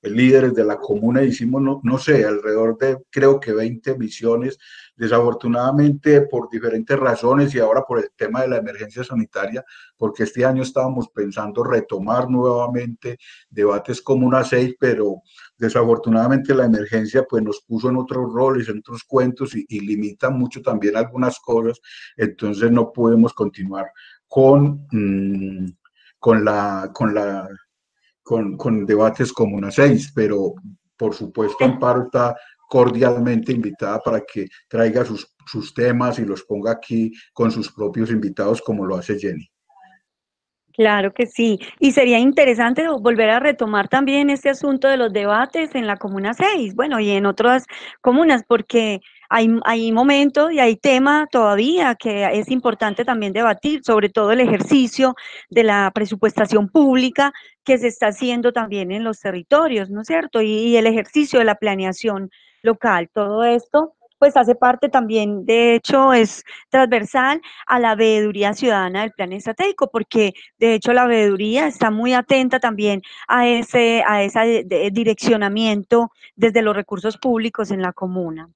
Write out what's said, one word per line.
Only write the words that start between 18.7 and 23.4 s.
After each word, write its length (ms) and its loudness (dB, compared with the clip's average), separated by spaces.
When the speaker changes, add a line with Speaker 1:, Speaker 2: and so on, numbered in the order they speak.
Speaker 1:
en 80 -8
otros 260 -18
cuentos 500 -2
y, 140 -8
y 120 -8
limita 500 -4
mucho 320 -6
también 340 -2
algunas 420 -4
cosas, 400 -2
entonces 540 -2
no 220 2
podemos 420 2
continuar 560 -6